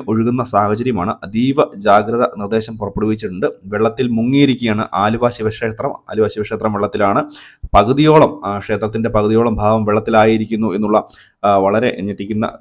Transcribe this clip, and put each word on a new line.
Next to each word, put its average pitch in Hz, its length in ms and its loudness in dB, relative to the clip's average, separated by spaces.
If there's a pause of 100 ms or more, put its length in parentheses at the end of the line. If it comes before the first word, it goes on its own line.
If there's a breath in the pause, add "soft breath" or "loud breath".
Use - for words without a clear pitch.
ഒഴുകുന്ന 117 360 0
സാഹചര്യമാണ്. 104 800 0
അതീവ 117 320 -2 (200)
ജാഗ്രത 107 480 2 (160)
നിർദ്ദേശം 110 400 -4
പുറപ്പെടുവിച്ചിട്ടുണ്ട്. 107 680 -4 (180)
വെള്ളത്തിൽ 110 440 -2
മുങ്ങിയിരിക്കുകയാണ് 117 840 0
ആലുവ 113 360 0
ശിവക്ഷേത്രം. 110 600 -4
ആലുവ 107 380 -2
ശിവക്ഷേത്രം 107 440 -4
വെള്ളത്തിലാണ്. 104 520 0 (520 loud breath)
പകുതിയോളം, 143 680 4
ആ, 101 120 -4
ക്ഷേത്രത്തിന്റെ 110 500 -4
പകുതിയോളം 110 460 2
ഭാഗം 107 300 2
വെള്ളത്തിലായിരിക്കുന്നു 107 880 2
എന്നുള്ള, 107 340 0 (360 soft breath)
ആ, 101 120 4
വളരെ 104 440 2
ഞെട്ടിക്കുന്ന 104 600 -4